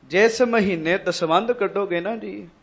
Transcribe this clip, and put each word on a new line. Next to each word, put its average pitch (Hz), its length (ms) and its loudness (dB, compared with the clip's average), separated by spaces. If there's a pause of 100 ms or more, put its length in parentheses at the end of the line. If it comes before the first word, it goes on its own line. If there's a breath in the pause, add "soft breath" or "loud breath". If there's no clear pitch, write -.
ਜਿਸ 220 360 4
ਮਹੀਨੇ 190 560 2
ਦਸਵੰਧ 185 540 0
ਕੱਢੋਗੇ 196 480 -2
ਨਾ 202 160 -6
ਜੀ 208 320 -12 (160)